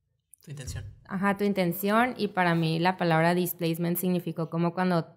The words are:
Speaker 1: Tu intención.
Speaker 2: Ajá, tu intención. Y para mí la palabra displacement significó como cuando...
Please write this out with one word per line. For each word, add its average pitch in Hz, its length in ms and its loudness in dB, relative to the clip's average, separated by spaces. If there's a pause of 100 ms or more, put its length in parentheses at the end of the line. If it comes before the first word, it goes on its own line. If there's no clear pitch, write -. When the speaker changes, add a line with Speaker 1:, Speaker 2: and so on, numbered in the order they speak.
(440)
Speaker 1:
Tu 160 60 -18
intención. 143 340 -12 (200)
Speaker 2:
Ajá, 196 320 0
tu 202 80 -2
intención. 202 720 0
Y 208 120 -2
para 180 260 2
mí 165 240 2
la 185 180 2
palabra 170 380 2
displacement 170 640 -2
significó 170 520 -2
como 170 240 -2
cuando... 180 320 0 (100)